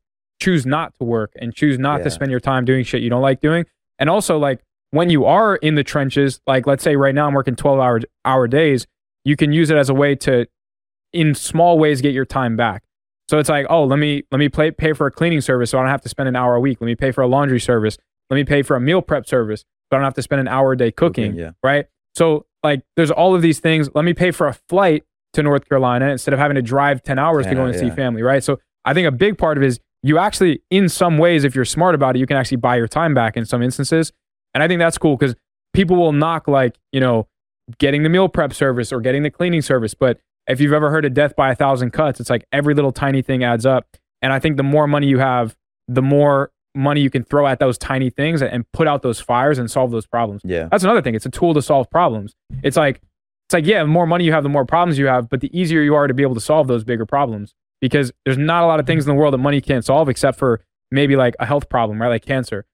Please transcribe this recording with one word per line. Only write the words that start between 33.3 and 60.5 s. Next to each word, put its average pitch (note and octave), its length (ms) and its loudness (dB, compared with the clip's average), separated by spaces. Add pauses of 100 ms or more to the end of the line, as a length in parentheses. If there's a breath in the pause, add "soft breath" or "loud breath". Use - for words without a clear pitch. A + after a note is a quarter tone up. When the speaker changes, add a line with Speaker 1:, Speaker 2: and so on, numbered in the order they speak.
Speaker 1:
in A#2 100 -4
some A#2+ 160 -4
instances. C#3+ 520 -2 (400)
And C#3 100 0
I E3 40 2
think F3 120 0
that's E3 180 0
cool D3+ 200 2
'cause B2+ 180 0 (380)
people F#3 240 2
will E3 160 2
knock, D#3 340 0
like, C3+ 300 2 (160)
you C3+ 80 0
know, A#2 260 0 (500)
getting C#3+ 260 0
the D#3+ 60 2
meal F#3 200 2
prep D3 240 -2
service B2 400 -2
or B2 80 -4
getting C3 220 -2
the D3 60 -4
cleaning F3 320 -2
service. A#2+ 320 -2
But B2+ 260 0 (280)
if B2+ 140 -2
you've D3 120 4
ever D3+ 160 2
heard D3+ 160 0
of C3 80 -2
death C#3+ 220 0
by C3+ 160 0
a A#2+ 40 -2
thousand C3 360 -2
cuts, D3+ 280 -2
it's A#2+ 100 -10
like A#2+ 220 -2
every C#3+ 220 0
little C#3+ 200 0
tiny C#3 280 -2
thing B2+ 220 -2
adds A#2+ 220 0
up. C3 200 2 (360)
And C3 120 0
I C3+ 60 0
think D#3 160 -2
the C3+ 80 0
more D3 240 2
money D3 200 0
you C3 120 2
have, B2 360 0 (320)
the B2 140 0
more C#3+ 500 2 (220)
money C#3+ 280 0
you C3+ 80 2
can B2+ 140 -4
throw C#3+ 220 2
at C3+ 140 0
those C3 180 0
tiny C3 320 -4
things D3+ 320 -2
and C3 300 -4
put D#3+ 160 0
out C#3+ 140 0
those A#2+ 180 -4
fires C3 400 0
and A#2 100 -6
solve B2+ 220 -2
those A2+ 160 -6
problems. A2 380 -4
Speaker 2:
Yeah. E2+ 260 -6
Speaker 1:
That's F#3 120 0
another G3+ 180 2
thing. A#2+ 120 -4
It's A2 120 -6
a D3+ 40 -6
tool E3+ 240 -2
to D3 80 2
solve C3+ 300 0
problems. A#2 440 -2 (280)
It's C#3 140 -2
like, D3 240 0 (460)
it's - 60 -2
like, E3 120 0
yeah, G3 160 2
the D3+ 60 -2
more E3 200 2
money F3 160 0
you D#3+ 80 2
have, D#3 120 2
the C#3+ 60 -4
more C#3+ 160 0
problems E3 320 0
you C#3 100 0
have, B2 220 0
but C3 120 -4
the C#3+ 180 -8
easier E3 220 0
you D3 140 2
are C#3+ 120 2
to C3+ 60 -2
be C3+ 100 0
able B2+ 120 0
to A2 60 -6
solve D3+ 260 2
those A#2+ 160 0
bigger A2+ 220 -4
problems A2+ 480 -4 (280)
because C3+ 300 -2 (140)
there's C3 120 -2
not E3 260 0
a E3+ 40 2
lot D#3+ 120 2
of C3 80 -4
things D#3+ 180 -2
in D3 80 0
the C#3 60 2
world D3 140 4
that C3 40 0
money C#3 240 0
can't B2+ 240 -2
solve C#3+ 240 2
except C3 280 0
for B2 240 -2 (300)